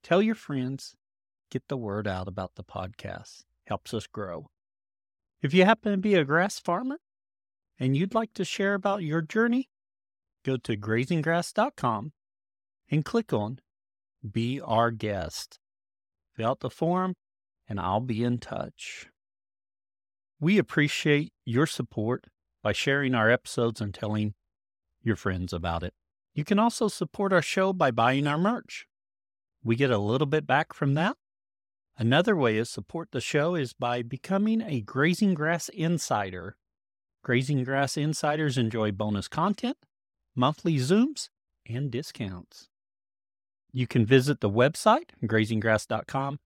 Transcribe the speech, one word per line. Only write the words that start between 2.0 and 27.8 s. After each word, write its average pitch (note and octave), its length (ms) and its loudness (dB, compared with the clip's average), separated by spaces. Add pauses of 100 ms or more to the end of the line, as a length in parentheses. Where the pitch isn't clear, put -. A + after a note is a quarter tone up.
out F#2 180 -4
about F#2 300 -8
the F#2+ 80 -16
podcast. - 800 -12 (240)
Helps - 260 -8
us G#2+ 140 -6
grow. F2 400 -10 (920)
If C#3+ 140 -2
you F3+ 100 6
happen G#3+ 280 2
to G3 60 0
be G3+ 180 2
a D#3 80 4
grass E3 340 0
farmer B3+ 400 -4 (800)
and C3 180 0
you'd F#3+ 160 -2
like A3+ 220 -2
to F#3 100 -2
share G3+ 300 0
about G3 300 -2
your D#3+ 180 0
journey, A#3 460 2 (760)
go C3 120 0
to A#2+ 180 -4
grazing A#2 480 0
grass E3 300 -2
dot A#3+ 240 0
com A#2 340 -2 (800)
and D3+ 140 2
click - 280 -2
on A2 280 -4 (680)
Be A#2+ 320 -2
Our A#2 300 2
Guest. G#2 680 -6 (760)
Fill A2+ 160 -2
out C3+ 80 -2
the C3 120 -6
form, F3+ 440 0 (540)
and G2+ 100 -6
I'll F#2 220 0
be A#2+ 240 -2
in A#2+ 140 0
touch. - 680 -10 (1300)
We F#3 180 4
appreciate D3 760 2 (120)
your B2+ 240 2
support A#2 560 -4 (400)
by G#2+ 80 2
sharing C3+ 420 0
our A2+ 160 4
episodes A#2+ 500 0
and G2+ 140 -4
telling G#2+ 400 -2 (680)
your A2 120 0
friends F#2 380 -4
about E2+ 320 -4
it. F2 100 -10 (400)
You D3+ 80 -4
can G3 160 0
also A3+ 300 0
support F#3+ 440 -2
our F3 80 6
show F#3+ 320 0
by D#3 200 2